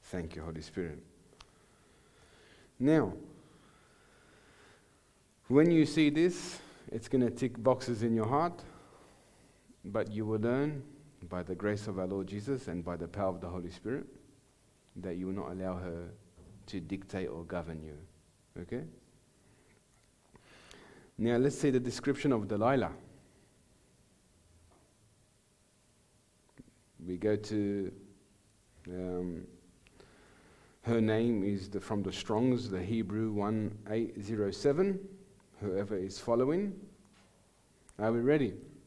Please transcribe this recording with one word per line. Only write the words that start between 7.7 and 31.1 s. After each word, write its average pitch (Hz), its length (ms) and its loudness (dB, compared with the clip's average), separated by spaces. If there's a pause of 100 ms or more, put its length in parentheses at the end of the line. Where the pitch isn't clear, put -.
in 117 100 2
your 110 140 2
heart, 160 340 0 (1200)
but 101 260 -2
you 107 140 -2
will 110 140 0
learn 135 440 0 (460)
by 90 120 -4
the 90 140 -6
grace 104 320 -2
of 95 120 -4
our 92 80 -2
Lord 95 200 -4
Jesus 104 400 -6
and 87 160 -6
by 87 120 -4
the 82 120 -6
power 98 220 -2
of 85 120 -6
the 90 60 -8
Holy 87 240 -6
Spirit 120 340 -6 (920)
that 90 180 -6
you 92 120 -4
will 95 60 -4
not 87 180 -6
allow 92 240 -4
her 87 340 -8 (580)
to - 120 -6
dictate 92 500 -6
or 82 140 -8
govern 82 380 -6
you. 76 160 -14 (640)
Okay? 120 220 -8 (2250)
Now 120 200 4
let's 135 200 4
see 147 120 2
the 127 100 4
description 135 520 0
of 107 160 2
Delilah. 107 440 4 (4000)
We 90 120 -6
go 104 180 2
to, 101 560 -2 (960)
um, 90 600 -4 (1400)
her 117 180 4
name 110 420 4